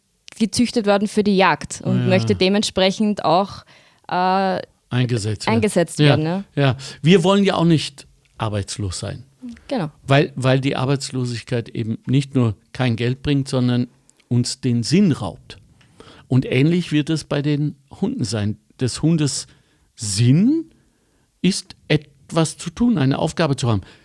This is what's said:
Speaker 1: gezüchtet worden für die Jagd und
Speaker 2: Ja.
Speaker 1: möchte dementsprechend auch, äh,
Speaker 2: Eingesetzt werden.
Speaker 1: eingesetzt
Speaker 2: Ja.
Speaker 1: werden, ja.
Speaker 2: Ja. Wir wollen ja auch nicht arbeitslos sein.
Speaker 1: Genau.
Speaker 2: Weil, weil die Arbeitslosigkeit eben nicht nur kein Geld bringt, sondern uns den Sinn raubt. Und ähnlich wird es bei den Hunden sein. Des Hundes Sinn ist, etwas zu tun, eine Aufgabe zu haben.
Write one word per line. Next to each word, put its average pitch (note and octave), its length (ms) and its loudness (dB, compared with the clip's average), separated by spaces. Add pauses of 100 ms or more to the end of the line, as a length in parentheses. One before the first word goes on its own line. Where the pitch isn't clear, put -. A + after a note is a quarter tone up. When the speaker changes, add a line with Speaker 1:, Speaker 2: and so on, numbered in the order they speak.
(380)
Speaker 1:
gezüchtet A3+ 480 0
worden G3+ 220 2
für G#3+ 160 0
die G3 140 2
Jagd F3 440 0
und B2 200 0
Speaker 2:
Ja. B2 60 0
Speaker 1:
möchte A2+ 280 2
dementsprechend G3 880 0
auch, F3+ 400 0 (460)
äh, F#3 500 0 (300)
Speaker 2:
Eingesetzt A#2 580 -2
werden. G#3+ 80 2
Speaker 1:
eingesetzt E3+ 440 0
Speaker 2:
Ja. D3+ 80 6
Speaker 1:
werden, C3+ 180 4
ja. F#3 180 -4 (120)
Speaker 2:
Ja. C#3 220 2 (240)
Wir E3+ 220 6
wollen G3 220 4
ja F#3 100 0
auch E3 100 0
nicht - 400 0 (320)
arbeitslos G#2 600 -6
sein. G2+ 240 -10 (440)
Speaker 1:
Genau. F#3 220 -4 (160)
Speaker 2:
Weil, C#3 300 2
weil C3 240 2
die C3+ 160 -2
Arbeitslosigkeit B2+ 960 -4
eben A2+ 380 -6
nicht C3+ 280 0
nur A#2+ 200 2 (180)
kein B2 220 -2
Geld A#2+ 280 -4
bringt, C#3 240 0
sondern B2 400 0 (400)
uns A#2+ 320 -2
den A#2+ 240 0
Sinn F3 280 4
raubt. - 460 -8 (680)
Und B2+ 180 2
ähnlich D#3+ 460 0
wird D3+ 200 0
es D#3 120 -4
bei C#3+ 180 -4
den D3 340 -2 (260)
Hunden G3 220 -4
sein. G#2+ 340 -4 (220)
Des - 240 -4
Hundes D#3 420 0 (500)
Sinn C#3 760 2 (680)
ist, - 340 -2 (120)
etwas - 680 -2
zu - 140 -12
tun, A#3+ 260 0
eine C#3 220 0
Aufgabe D#3+ 360 -2
zu C#3+ 140 -2
haben. G2+ 120 0 (240)